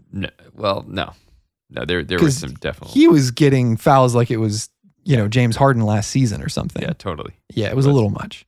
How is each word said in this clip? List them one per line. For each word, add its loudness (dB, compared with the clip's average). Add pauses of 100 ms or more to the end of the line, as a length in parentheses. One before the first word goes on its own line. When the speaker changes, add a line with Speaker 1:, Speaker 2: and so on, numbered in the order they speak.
(120)
Speaker 1:
No, -6 (260)
well, -4
no. -8 (580)
No, -10
there, -2
there -4
was 2
Speaker 2:
'Cause -6
Speaker 1:
some -10
definitely. -8
Speaker 2:
he 8
was 4
getting 2
fouls 4
like 2
it -2
was, -4 (340)
you 2
know, 0
James 2
Harden 2
last 0
season 0
or -8
something. -6
Speaker 1:
Yeah, -4
totally. -10 (220)
Speaker 2:
Yeah, -2
it -6
was 2
a 6
Speaker 1:
Was. 4
Speaker 2:
little 2
much. -10